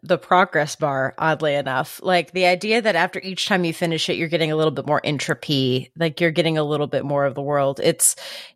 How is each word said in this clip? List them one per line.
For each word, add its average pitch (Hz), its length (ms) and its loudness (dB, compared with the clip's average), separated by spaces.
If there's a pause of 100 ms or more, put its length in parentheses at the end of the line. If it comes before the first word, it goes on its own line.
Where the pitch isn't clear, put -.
the 170 160 0
progress 180 580 2
bar, 135 420 0
oddly 156 360 0
enough. 139 480 -2
Like, 180 300 0
the 185 140 2
idea 196 360 2
that 202 120 2
after 175 260 0
each 190 260 -6
time 185 180 2
you 165 80 0
finish 165 360 -2
it, 170 80 0
you're 165 120 -2
getting 156 240 0
a 156 40 0
little 156 140 2
bit 135 160 -6
more 147 160 2
entropy, 131 920 -2
like, 160 240 -4
you're 170 100 4
getting 160 280 0
a 151 60 0
little 147 220 -2
bit 131 180 -4
more 143 200 0
of 135 100 -2
the 143 80 -6
world. 139 400 0
It's, - 320 2 (420)